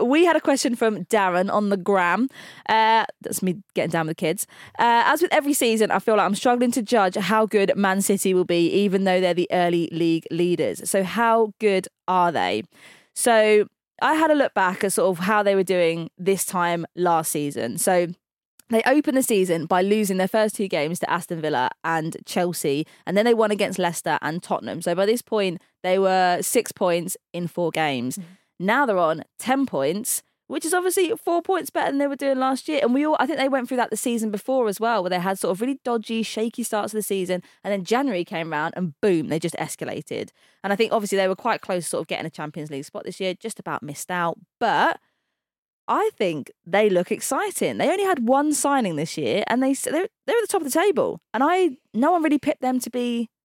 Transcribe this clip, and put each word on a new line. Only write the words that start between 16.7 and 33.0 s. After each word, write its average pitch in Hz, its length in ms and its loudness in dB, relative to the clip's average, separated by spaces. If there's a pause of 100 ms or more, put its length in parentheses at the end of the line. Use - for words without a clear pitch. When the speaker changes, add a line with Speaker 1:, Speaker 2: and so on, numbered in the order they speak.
Speaker 1:
last 165 360 0
season. 123 460 -4
So 175 300 2 (600)
they 226 160 2
opened 285 320 2
the 262 60 2
season 180 420 2
by 185 160 2
losing 202 360 2
their 185 120 0
first 214 260 0
two 196 140 -4
games 165 300 -2
to - 100 -4
Aston 170 320 -4
Villa 139 280 0 (140)
and 165 320 -4 (100)
Chelsea, 160 600 -2 (180)
and 180 120 0
then 214 80 4
they 240 80 4
won 220 180 2
against 202 280 -2
Leicester 170 420 -2
and 160 200 -6
Tottenham. 165 400 -6
So 170 140 -2
by 190 100 2
this 226 180 0
point, 190 360 -2 (240)
they 185 160 2
were 185 420 4
six - 300 -2
points 175 460 -2 (160)
in 175 140 -6
four 170 240 -4
games. 135 480 -2
Speaker 2:
Mm-hmm. - 460 -14
Speaker 1:
Now 254 200 2
they're 208 120 0
on 160 260 0 (160)
ten 269 260 0
points, 165 560 -4 (240)
which 277 200 -6
is 311 100 -2
obviously 359 420 0
four 339 240 -2
points 339 300 -4
better 302 200 -2
than 277 60 -4
they 285 100 0
were 277 80 -4
doing 269 220 -2
last 262 300 -2
year. 302 160 0
And 240 100 2
we 285 120 2